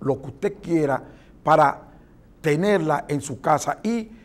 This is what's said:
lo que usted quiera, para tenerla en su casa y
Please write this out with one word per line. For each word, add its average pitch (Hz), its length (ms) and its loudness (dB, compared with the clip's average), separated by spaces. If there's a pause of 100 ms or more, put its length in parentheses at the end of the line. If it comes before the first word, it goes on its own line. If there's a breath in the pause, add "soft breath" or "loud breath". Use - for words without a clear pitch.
lo 135 200 -2
que - 80 -16
usted 202 340 -6
quiera, 151 400 0 (400 loud breath)
para 151 400 4 (580 soft breath)
tenerla 160 680 0
en 143 120 -2
su - 200 -12
casa 151 420 -2
y 220 280 -4 (140)